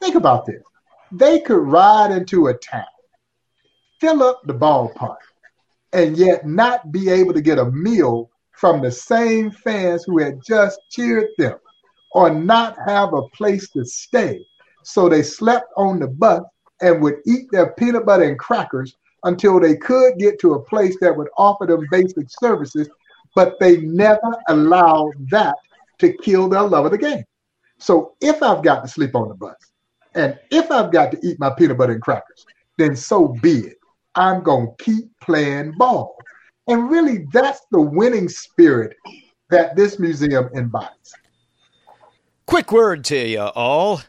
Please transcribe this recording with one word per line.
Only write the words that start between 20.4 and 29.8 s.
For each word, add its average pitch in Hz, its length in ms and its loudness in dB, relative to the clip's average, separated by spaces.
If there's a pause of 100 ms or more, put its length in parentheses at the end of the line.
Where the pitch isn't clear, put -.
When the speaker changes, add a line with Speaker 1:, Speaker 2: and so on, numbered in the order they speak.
Speaker 1:
a 143 100 -4
place 190 380 -2
that 170 160 2
would 147 100 -8 (100)
offer 202 280 2
them 165 260 -2
basic 185 380 -2
services, 156 580 -4 (480)
but 180 240 2
they 180 180 6
never 214 600 0 (100)
allowed 156 640 2 (160)
that 202 260 0 (420)
to 180 160 2
kill 185 340 0
their 196 140 0
love 175 240 0
of 170 60 -2
the 208 60 0
game. 254 280 -4 (540)
So - 420 0
if 294 200 0
I've 190 220 0
got 147 200 2
to 135 40 -14
sleep 135 280 -6
on 113 120 -4
the 104 80 -16
bus, 95 220 -18 (580)